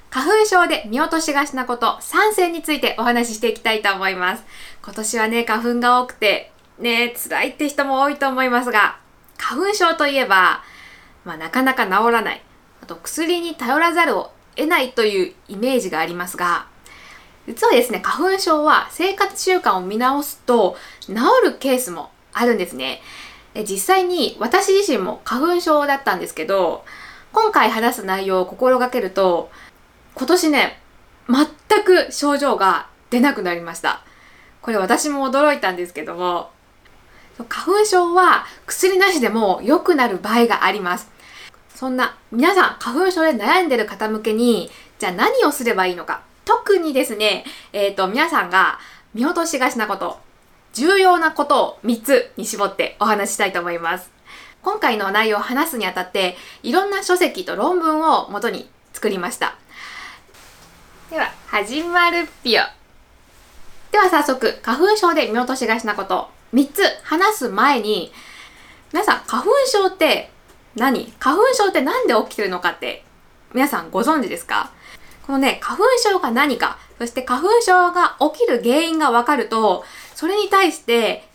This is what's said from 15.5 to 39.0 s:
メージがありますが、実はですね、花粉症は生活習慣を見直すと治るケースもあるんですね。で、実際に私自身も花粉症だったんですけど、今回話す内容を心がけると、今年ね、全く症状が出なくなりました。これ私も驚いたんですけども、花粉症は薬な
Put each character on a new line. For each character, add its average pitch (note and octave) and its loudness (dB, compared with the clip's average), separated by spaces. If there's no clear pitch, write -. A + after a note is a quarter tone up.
メ B3 -2
ー A#3+ 2
ジ F#3 -4
が D#3 -2
あ E3+ -2
り F3 -8
ま F3+ -8
す - -12
が、 F3 -2
実 A#3 0
は A4 4
で A#3+ 6
す A#3+ -6
ね、 F#3+ -4
花 F#4+ 0
粉 - -2
症 D#4 0
は - 2
生 F#4+ -2
活 G4 -4
習 F#4 0
慣 G3+ 0
を F#3 -4
見 G3+ -6
直 C#4 0
す - -12
と A3 2
治 F#3 -14
る C#4+ 2
ケ C4 0
ー B3 0
ス F3+ -8
も E3 -12
あ A3+ -2
る A#3+ 4
ん - -2
で F3+ -4
す - -14
ね。 C3 -8
で、 G#3+ -8
実 F#4+ 0
際 F#4+ 2
に F4 -2
私 F#4+ 0
自 G4 2
身 A3+ 2
も - -6
花 D#4 0
粉 F4 0
症 D4+ 2
だ C#4 0
っ C#4 -6
た G3 0
ん E3+ -6
で - -8
す - -12
け D#3+ -8
ど、 F#3 0
今 A4 2
回 A#3+ 4
話 A#3 -2
す G3 -10
内 F#3+ -4
容 F#3+ 2
を - -12
心 B3+ 2
が B3 -2
け B3 -4
る F#3 -4
と、 F3+ 0
今 B3+ -6
年 E4 4
ね、 A#3 0
全 D4+ 2
く F4+ 4
症 C#4+ -2
状 C4 0
が F#3 0
出 A#3+ 0
な C#4 4
く G#3 -8
な F3 -4
り E3+ -8
ま E3+ -10
し - -14
た。 - -4
こ A#3+ -6
れ A3 0
私 B3 0
も C#4 -2
驚 C#4+ 4
い C4 -6
た F#3+ -2
ん F3+ -4
で F3 -6
す F3 -14
け D3+ -10
ど E3+ -12
も、 F3 -4
花 G4 0
粉 G#4+ 4
症 F4+ 2
は F4+ 4
薬 F#4+ 0
な F#4+ 4